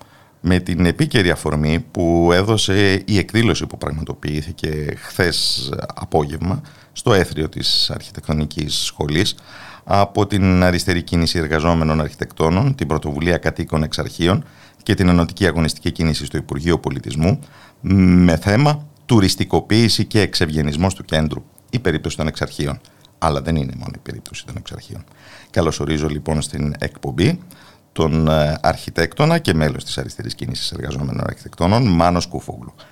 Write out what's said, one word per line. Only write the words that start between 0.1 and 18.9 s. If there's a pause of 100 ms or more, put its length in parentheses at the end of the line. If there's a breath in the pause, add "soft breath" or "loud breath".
με
την
επίκαιρη
αφορμή
που
έδωσε
η
εκδήλωση
που
πραγματοποιήθηκε
χθες (260)
απόγευμα (320 soft breath)
στο
Έθριο
της
Αρχιτεκτονικής (100)
Σχολής (500 loud breath)
από
την
Αριστερή
Κίνηση
Εργαζόμενων
Αρχιτεκτόνων,
την
Πρωτοβουλία
Κατοίκων
Εξ
Αρχείων (380 soft breath)
και
την
Ενωτική
Αγωνιστική
Κίνηση
στο
Υπουργείο
Πολιτισμού, (420 loud breath)
με
θέμα (200)